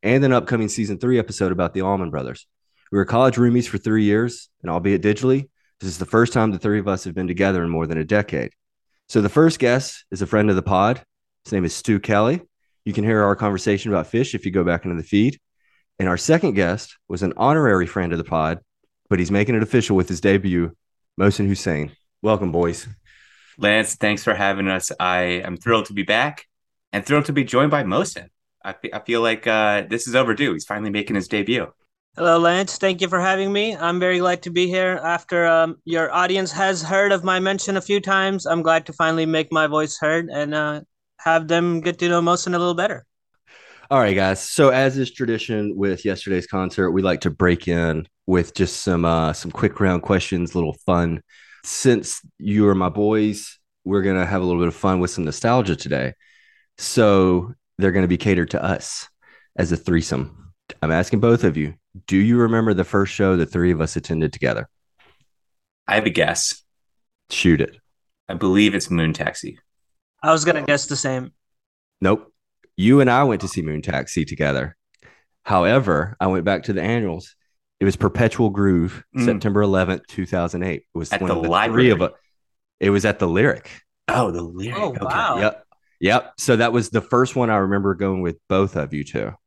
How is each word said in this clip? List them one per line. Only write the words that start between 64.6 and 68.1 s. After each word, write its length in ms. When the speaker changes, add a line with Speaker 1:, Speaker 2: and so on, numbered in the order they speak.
Speaker 2:
I 80
have 100
a 40
guess. 540
Speaker 1:
Shoot 320
it. 160